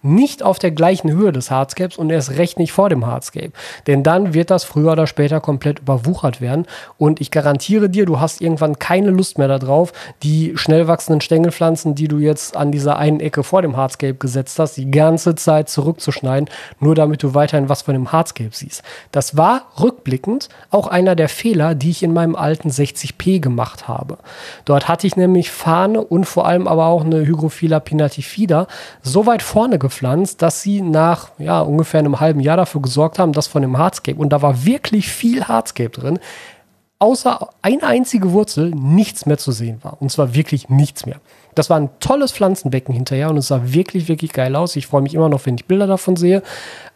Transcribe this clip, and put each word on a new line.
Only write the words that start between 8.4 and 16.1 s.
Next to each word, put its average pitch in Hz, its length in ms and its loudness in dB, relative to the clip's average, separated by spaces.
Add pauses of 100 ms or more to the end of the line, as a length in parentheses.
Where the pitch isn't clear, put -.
keine 196 300 2
Lust 185 280 0
mehr 139 120 2
darauf, 135 420 2 (320)
die 156 320 0
schnell 160 320 2
wachsenden 165 320 2
Stängelpflanzen, 165 760 0
die 151 140 -2
du 147 120 0
jetzt 151 360 -2
an 147 160 0
dieser 147 260 0
einen 151 220 2
Ecke 151 240 -4
vor 185 180 2
dem 147 140 -2
Hardscape 131 400 -2
gesetzt 131 440 -6
hast, 156 180 -2
die 135 120 -6
ganze 160 460 2
Zeit 151 340 0
zurückzuschneiden, 151 460 -2 (640)